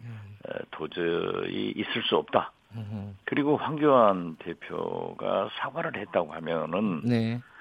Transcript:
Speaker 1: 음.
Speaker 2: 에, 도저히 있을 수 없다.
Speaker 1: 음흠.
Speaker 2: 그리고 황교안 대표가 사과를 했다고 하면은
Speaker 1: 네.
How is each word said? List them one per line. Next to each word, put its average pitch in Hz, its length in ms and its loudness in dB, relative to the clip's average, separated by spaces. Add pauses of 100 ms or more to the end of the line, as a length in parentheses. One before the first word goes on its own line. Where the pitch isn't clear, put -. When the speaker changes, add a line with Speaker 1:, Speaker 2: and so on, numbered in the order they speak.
Speaker 1:
음. 107 360 -14 (100)
Speaker 2:
에, - 60 -8 (180)
도저히 85 1080 -2
있을 107 280 -2
수 - 120 4
없다. - 360 2 (240)
Speaker 1:
음흠. 104 380 -8 (100)
Speaker 2:
그리고 139 320 2
황교안 113 840 6
대표가 85 1080 -4 (100)
사과를 139 380 -4
했다고 92 380 -2
하면은 82 720 -2
Speaker 1:
네. 117 360 0 (200)